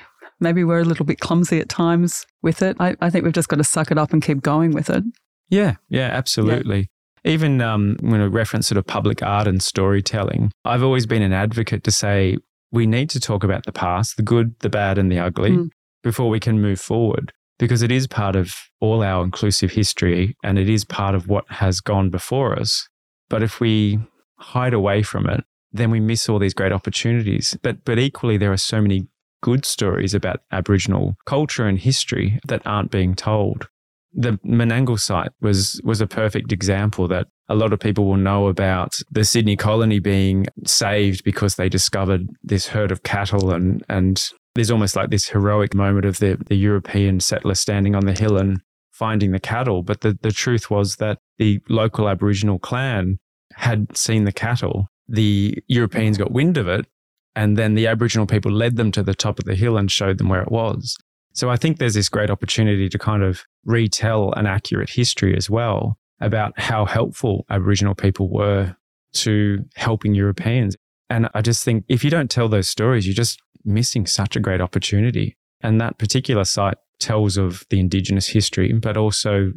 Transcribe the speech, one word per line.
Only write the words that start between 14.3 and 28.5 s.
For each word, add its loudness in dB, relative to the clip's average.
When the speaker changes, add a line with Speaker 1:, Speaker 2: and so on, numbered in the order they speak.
Speaker 2:
the -4
bad, 0
and 2
the 2
ugly, 0
Speaker 1:
Mm. 2
Speaker 2:
before 0
we 0
can 2
move 0
forward, 0
because 2
it 2
is 0
part -2
of 0
all 2
our 0
inclusive 0
history 0
and 0
it 2
is 0
part -2
of -4
what 0
has -2
gone 0
before -2
us. -4
But 0
if -2
we 2
hide -2
away 2
from -2
it, -4
then 0
we 2
miss 0
all 0
these 0
great 0
opportunities. -2
But, -6
but 0
equally, 0
there 2